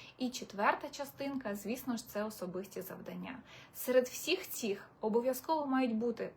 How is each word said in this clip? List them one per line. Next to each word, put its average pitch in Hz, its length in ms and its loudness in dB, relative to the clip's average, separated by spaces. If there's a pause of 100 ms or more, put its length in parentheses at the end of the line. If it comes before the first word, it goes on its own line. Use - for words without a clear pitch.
(180)
І 254 120 0
четверта 254 600 0
частинка, 269 680 -4
звісно 233 420 -2
ж, - 100 -8
це 208 160 -2
особисті 185 580 -6
завдання. 180 560 -8 (380)
Серед 254 320 6
всіх - 420 -2
цих - 400 -2 (120)
обов'язково 254 640 4
мають 262 300 4
бути 220 420 0